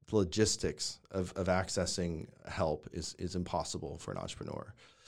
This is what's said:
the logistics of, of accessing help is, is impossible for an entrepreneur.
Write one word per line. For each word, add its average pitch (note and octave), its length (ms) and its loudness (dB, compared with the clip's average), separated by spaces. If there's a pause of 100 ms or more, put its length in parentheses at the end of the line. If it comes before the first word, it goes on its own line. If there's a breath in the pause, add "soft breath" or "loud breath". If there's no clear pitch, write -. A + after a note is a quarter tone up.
the - 80 0
logistics G2 840 4 (120)
of, F#2 240 0
of F#2 120 0
accessing F2 800 0 (200)
help - 460 0
is, D#2+ 260 -6
is F#2 160 -4
impossible D#2+ 640 -2
for B1 140 -8
an G1+ 80 -6
entrepreneur. - 540 -8 (340 soft breath)